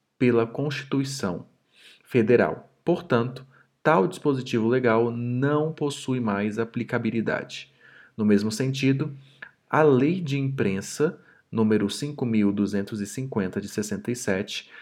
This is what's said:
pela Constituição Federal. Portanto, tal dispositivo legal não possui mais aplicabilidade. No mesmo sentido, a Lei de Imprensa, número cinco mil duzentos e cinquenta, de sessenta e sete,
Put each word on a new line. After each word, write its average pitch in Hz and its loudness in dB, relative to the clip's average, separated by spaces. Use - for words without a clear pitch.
pela 117 4
Constituição 135 -4
Federal. 110 2
Portanto, 135 -2
tal 175 4
dispositivo 127 0
legal 120 4
não 131 -2
possui 143 -4
mais 107 -2
aplicabilidade. 113 -4
No 110 -2
mesmo 104 4
sentido, 135 0
a 147 2
Lei 151 4
de 143 -2
Imprensa, 135 -2
número 107 2
cinco 143 -6
mil 107 2
duzentos 101 -2
e 98 -6
cinquenta, 110 -4
de 101 -10
sessenta 104 -6
e 123 -2
sete, - -4